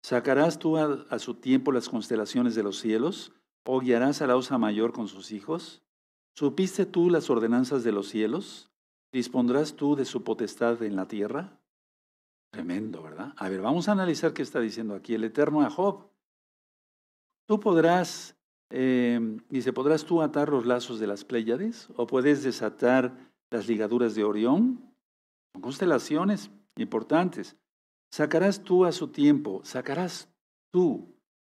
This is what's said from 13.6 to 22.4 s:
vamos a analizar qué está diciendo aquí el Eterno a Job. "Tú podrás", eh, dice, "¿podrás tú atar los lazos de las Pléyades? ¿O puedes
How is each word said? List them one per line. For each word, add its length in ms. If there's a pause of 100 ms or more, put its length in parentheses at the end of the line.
vamos 280
a 40
analizar 400
qué 80
está 180
diciendo 340
aquí 220
el 80
Eterno 380
a 100
Job. 340 (1400)
"Tú 120
podrás", 800 (320)
eh, 680 (100)
dice, 240
"¿podrás 320
tú 160
atar 280
los 160
lazos 340
de 80
las 180
Pléyades? 680
¿O 100
puedes 380